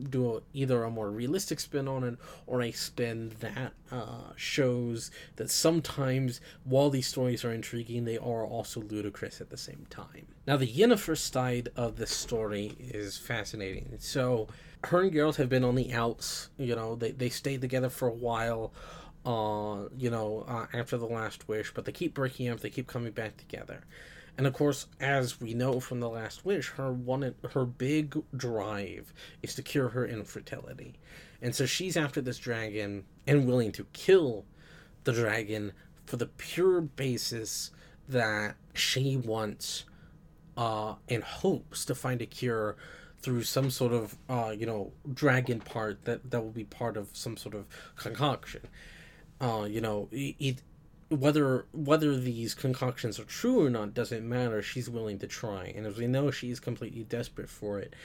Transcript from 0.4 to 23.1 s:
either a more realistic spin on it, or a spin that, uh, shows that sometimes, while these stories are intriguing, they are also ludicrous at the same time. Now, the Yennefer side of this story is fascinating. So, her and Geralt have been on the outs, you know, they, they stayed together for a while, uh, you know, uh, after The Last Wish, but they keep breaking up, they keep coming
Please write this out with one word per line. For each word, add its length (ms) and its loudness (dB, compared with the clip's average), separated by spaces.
either 300 2
a 60 -2
more 200 -2
realistic 500 -2
spin 300 -2
on 160 0
it, 120 -2
or 140 2
a 100 0
spin 680 -2
that, 320 -4
uh, 460 -8
shows 760 2
that 160 -2
sometimes, 880 2
while 260 6
these 180 2
stories 360 0
are 80 0
intriguing, 540 -4
they 120 0
are 280 -2
also 240 -4
ludicrous 600 -6
at 80 -14
the 80 -12
same 320 -12
time. 380 -14
Now, 120 4
the 140 0
Yennefer 460 6
side 580 0
of 200 0
this 160 -4
story 640 -2
is 400 -8
fascinating. 800 -6
So, 500 0
her 180 4
and 100 6
Geralt 260 4
have 120 4
been 140 6
on 100 4
the 180 2
outs, 680 -2
you 180 0
know, 200 -2
they, 140 -2
they 200 -2
stayed 320 -2
together 280 2
for 180 0
a 60 2
while, 600 0
uh, 600 0
you 140 0
know, 360 -2
uh, 200 -4
after 200 0
The 100 -2
Last 400 -4
Wish, 260 -2
but 120 -6
they 60 -4
keep 220 -2
breaking 360 0
up, 100 -2
they 100 -4
keep 160 -4
coming 260 -4